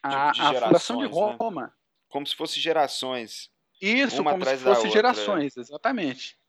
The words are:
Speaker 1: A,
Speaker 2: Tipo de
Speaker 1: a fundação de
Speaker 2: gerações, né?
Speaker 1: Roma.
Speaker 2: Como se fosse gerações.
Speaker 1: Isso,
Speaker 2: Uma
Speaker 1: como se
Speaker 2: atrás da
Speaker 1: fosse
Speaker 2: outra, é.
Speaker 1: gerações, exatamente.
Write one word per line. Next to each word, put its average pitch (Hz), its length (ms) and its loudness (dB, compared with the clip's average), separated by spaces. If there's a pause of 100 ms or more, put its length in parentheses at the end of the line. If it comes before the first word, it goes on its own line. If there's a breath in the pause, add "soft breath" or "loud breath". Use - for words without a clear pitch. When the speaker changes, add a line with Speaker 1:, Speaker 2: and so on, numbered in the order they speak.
Speaker 1:
A, 139 300 0
Speaker 2:
Tipo 147 180 4
de 135 60 2
Speaker 1:
a 123 40 0
fundação 170 380 4
de 269 60 -2
Speaker 2:
gerações, 208 260 0
né? 226 100 -10
Speaker 1:
Roma. 185 320 -6 (380)
Speaker 2:
Como 143 160 -6
se - 100 -6
fosse 160 240 -6
gerações. 135 880 -2 (320)
Speaker 1:
Isso, 220 400 0
Speaker 2:
Uma 147 120 2
Speaker 1:
como 135 120 -2
se 131 60 2
Speaker 2:
atrás - 120 -2
da 127 120 6
Speaker 1:
fosse 113 120 2
Speaker 2:
outra, - 20 0
é. - 40 0 (220)
Speaker 1:
gerações, 147 420 -2
exatamente. 143 800 -6 (120)